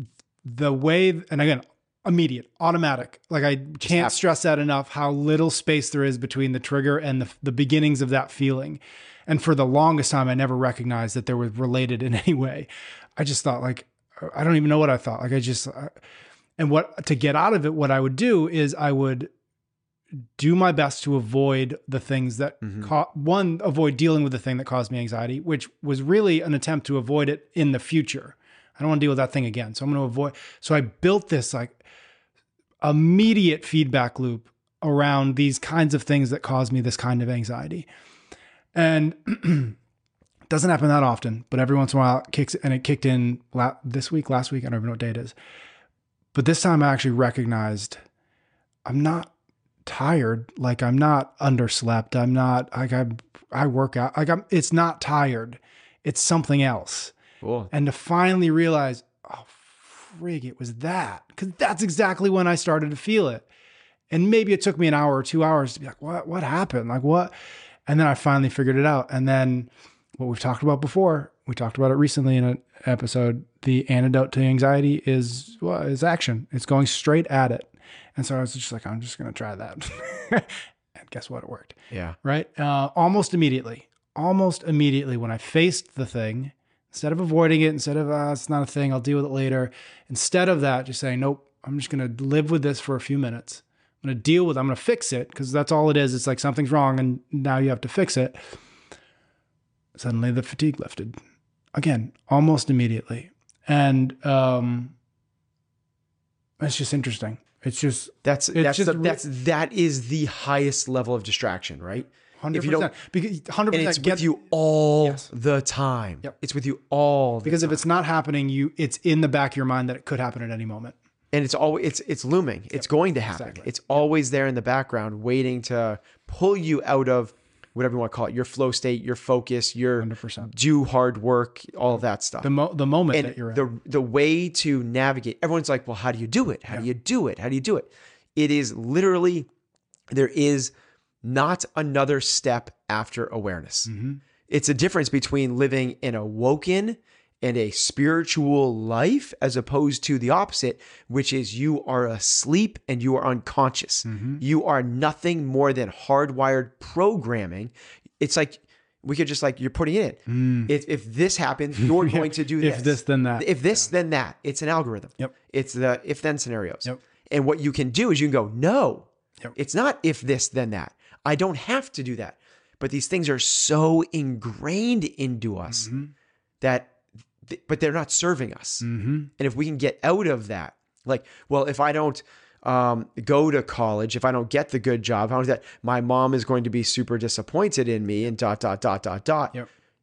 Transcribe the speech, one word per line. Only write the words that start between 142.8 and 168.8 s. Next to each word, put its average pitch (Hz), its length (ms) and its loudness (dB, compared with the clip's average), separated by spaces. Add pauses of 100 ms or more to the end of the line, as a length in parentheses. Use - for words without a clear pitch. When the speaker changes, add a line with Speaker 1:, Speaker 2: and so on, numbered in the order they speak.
Speaker 2:
after 110 380 -4
awareness. 98 640 -6
Speaker 1:
Mm-hmm. 117 240 -6 (340)
Speaker 2:
It's 143 220 0
a 147 40 4
difference 156 360 0
between 135 480 -2
living 131 440 0
an 127 120 -4
awoken 147 800 0 (460)
and 123 160 0
a 107 120 0
spiritual 143 1040 2
life 113 680 0
as 123 140 0
opposed 139 480 0
to 143 140 2
the 120 120 0
opposite, 175 500 0 (280)
which 135 260 0
is 113 240 -4
you 147 260 0
are 123 220 0
asleep 156 720 0 (100)
and 123 140 -2
you 131 140 2
are 131 100 0
unconscious. - 800 -2
Speaker 1:
Mm-hmm. 113 360 -6
Speaker 2:
You 151 240 2
are 139 180 2
nothing 151 640 -2
more 135 300 2
than 120 160 -4
hardwired 135 920 0
programming. 117 920 -2 (480)
It's 143 180 0
like, 151 200 -2 (440)
we 147 140 -4
could 156 120 2
just, 143 140 -4
like, 131 180 -2
you're 127 100 -2
putting 160 260 -2
it 202 300 -2
in. 123 400 0
Speaker 1:
Mm. 107 40 -2
Speaker 2:
If, 143 180 0
if 131 240 -4
this 170 240 0
happens, 143 440 -4
Speaker 1:
<laughs> 113 40 2
Speaker 2:
you're 165 220 4
Speaker 1:
Yeah. 135 100 0
Speaker 2:
going 156 160 0
to 156 120 -4
do 147 180 -4
Speaker 1:
If 143 140 2
Speaker 2:
this. 123 80 -8
Speaker 1:
this, 143 180 0
then 135 220 2
that. 123 180 -2
Speaker 2:
If 156 200 0
this, 208 260 2
Speaker 1:
Yeah. 175 120 0
Speaker 2:
then 165 100 -2
that. 131 340 -4
It's 139 180 -6
an 151 60 -2
algorithm. 127 500 -2
Speaker 1:
Yep. 110 160 -6 (180)
Speaker 2:
It's 135 220 -2
the 123 300 0
if-then 147 340 -4
scenarios. 110 480 -8
Speaker 1:
Yep. 127 140 -8 (320)
Speaker 2:
And 143 120 2
what 151 160 2
you 147 120 0
can 131 180 -2
do 202 220 2
is 143 80 2
you 147 80 2
can 135 40 -2
go, 113 220 0
"No, 170 540 0 (340)